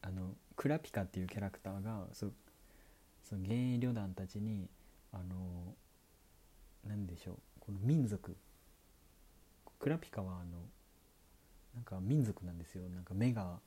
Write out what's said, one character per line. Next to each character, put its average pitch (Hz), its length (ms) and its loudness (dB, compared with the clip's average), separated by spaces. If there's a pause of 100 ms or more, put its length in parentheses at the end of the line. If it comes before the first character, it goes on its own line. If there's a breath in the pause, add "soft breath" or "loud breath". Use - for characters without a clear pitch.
あ 95 100 -4
の、 92 240 -2 (220)
ク - 120 4
ラ 151 100 6
ピ - 120 -8
カ 101 120 0
っ 90 40 0
て - 140 -2
い 92 40 2
う - 20 -2
キ 90 100 -4
ャ 104 60 0
ラ 98 80 0
ク - 100 -14
タ 98 120 -6
ー 98 100 -4
が、 104 320 -4
そ 101 140 -4
う、 104 60 -6 (920 loud breath)
そ - 100 -8
の 95 80 -2
幻 123 320 4
影 120 40 4
旅 123 140 4
団 101 220 0
た 92 120 -4
ち 101 140 -4
に、 104 300 -2 (420 loud breath)
あ 92 100 -6
の、 90 540 -4 (1120)
な 104 60 -2
ん 104 120 -2
で 85 120 -6
し - 100 -10
ょ 87 40 -6
う、 - 60 -10 (220)
こ - 120 -8
の 98 80 -4
民 135 260 8
族、 98 280 -2 (1400)
ク 143 120 2
ラ 165 80 4
ピ - 100 -8
カ - 140 -2
は、 92 180 -4
あ 87 60 -8
の、 87 240 -8 (1040)
な 120 80 -6
ん - 20 -6
か 95 160 -4
民 127 240 6
族 107 220 0
な 90 60 -4
ん 85 60 -6
で 82 60 -8
す - 120 -14
よ。 90 120 -6
な 90 140 -6
ん - 20 -8
か 90 80 -6
目 117 220 6
が 90 320 -2